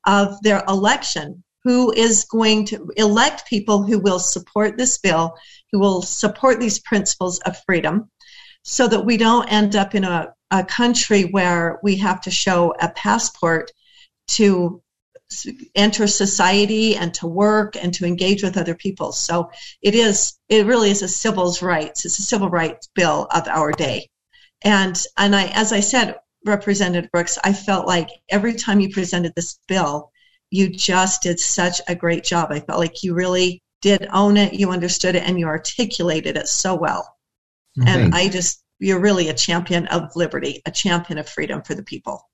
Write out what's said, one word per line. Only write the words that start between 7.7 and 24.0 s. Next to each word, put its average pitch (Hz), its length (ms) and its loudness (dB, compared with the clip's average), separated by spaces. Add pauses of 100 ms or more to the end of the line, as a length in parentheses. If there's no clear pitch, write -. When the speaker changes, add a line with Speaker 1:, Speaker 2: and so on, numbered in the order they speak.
Speaker 1:
so - 220 2
that 202 200 2
we 233 100 2
don't 226 340 2
end 208 240 2
up 196 200 0
in 196 100 2
a, 170 240 -2 (220)
a 190 120 2
country 233 600 2
where 175 600 0
we 202 140 2
have 190 260 -2
to 190 80 -8
show 175 500 2
a 170 100 0
passport 170 800 -2 (580)
to 180 540 2 (500)
s-, - 140 -12 (280)
enter 214 320 2
society 202 920 2
and 170 180 -6
to - 120 -8
work 208 560 0
and 175 120 -4
to 196 100 -6
engage 185 380 0
with 190 160 -2
other 165 160 -4
people. 190 380 -8
So - 380 -4 (300)
it 202 140 2
is, 226 400 2 (160)
it 208 160 6
really 226 240 4
is 202 100 0
a 180 80 -4
civil 185 420 0 (120)
rights. 165 420 -4
It's - 140 -4
a 196 40 -6
civil 196 280 -2
rights 165 440 -4
bill 156 400 0
of 170 140 -2
our 151 240 0
day. 135 380 -4 (520)